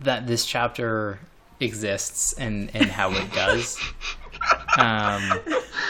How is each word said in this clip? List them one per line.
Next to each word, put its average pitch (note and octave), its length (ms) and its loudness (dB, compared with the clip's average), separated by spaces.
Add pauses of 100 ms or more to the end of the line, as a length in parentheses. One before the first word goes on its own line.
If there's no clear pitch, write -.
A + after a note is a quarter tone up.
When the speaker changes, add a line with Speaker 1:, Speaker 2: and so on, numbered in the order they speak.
Speaker 1:
that B2+ 260 0
this A#2 180 0
chapter A2+ 760 -2 (400)
exists G#2+ 720 -2
and, G#2 420 -4
and A2 100 4
how G2 260 2
it F#2+ 220 -2
does. G2 500 2
Speaker 2:
<laughs> - 80 -6 (840)
Speaker 1:
Um, G#2+ 440 4 (680)